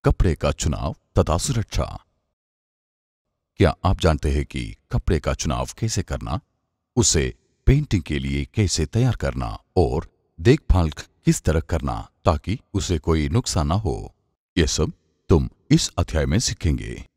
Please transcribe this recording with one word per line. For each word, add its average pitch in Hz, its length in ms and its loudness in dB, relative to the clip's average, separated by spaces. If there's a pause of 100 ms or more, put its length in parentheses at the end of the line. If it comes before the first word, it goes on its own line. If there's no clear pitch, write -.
कपड़े 92 300 2
का 71 180 -2
चुनाव - 440 -4 (220)
तथा 80 200 2
सुरक्षा। - 640 -4 (1500)
क्या 87 280 4
आप 92 160 2
जानते 78 300 2
हैं 71 140 0
कि 58 320 -10 (140)
कपड़े 101 300 0
का 67 140 -2
चुनाव 64 340 -4 (100)
कैसे 110 240 -4
करना, - 380 -6 (560)
उसे 73 380 2 (320)
पेंटिंग 131 360 2
के 73 160 -4
लिए 69 260 -4
कैसे 85 420 -2
तैयार - 300 0
करना 62 460 -6 (140)
और 73 320 0 (320)
देखभाल 92 500 4 (340)
किस - 180 2
तरह 78 180 0
करना 67 500 -6 (140)
ताकि 85 340 0 (160)
उसे 92 240 0
कोई 78 300 0
नुकसान 82 380 0
ना 76 80 0
हो? 85 400 -4 (440)
ये 82 80 4
सब - 260 -2 (360)
तुम 71 200 4 (220)
इस 160 280 2
अध्याय 80 280 -2
में 76 120 0
सीखेंगे। - 800 -4